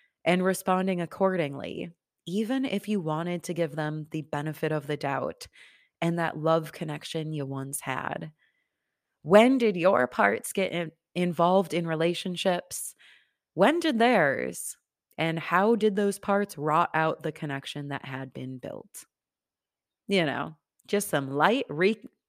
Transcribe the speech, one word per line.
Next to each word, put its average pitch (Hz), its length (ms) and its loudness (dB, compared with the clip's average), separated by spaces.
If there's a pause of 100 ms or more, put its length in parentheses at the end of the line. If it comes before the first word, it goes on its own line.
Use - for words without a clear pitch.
(240)
and 180 180 4
responding 185 600 0
accordingly, 165 880 -2 (360)
even 226 380 -2
if 202 240 -4
you 208 100 0
wanted 165 440 -2
to 175 120 -6
give 156 220 -2
them 151 340 -4
the 160 120 -4
benefit 151 500 -4
of 143 140 -2
the 147 100 -2
doubt 135 520 -4 (520)
and 170 180 0
that 165 200 -2
love 160 340 2
connection 156 600 -8
you 143 100 -4
once 135 380 -6
had? - 500 -6 (880)
When 226 360 6
did 220 180 2
your 190 300 4
parts - 480 2
get 190 180 -2
in-, 165 200 -4 (220)
involved 175 600 2
in 170 120 -2
relationships? 175 1080 -2 (580)
When 262 280 4
did 311 180 0
theirs? 190 800 2 (400)
And 160 200 -2
how 196 380 2
did 208 180 2
those 202 240 0
parts 202 380 -2
rot 151 380 2
out 160 280 0
the 156 100 -4
connection 143 560 -8
that 139 180 -8
had 131 260 -10
been 131 240 -10
built? - 480 -14 (1040)
You 190 160 2
know, 147 320 -4 (300)
just 202 240 -2
some 139 220 -2
light 190 360 2
re-, 185 400 0 (200)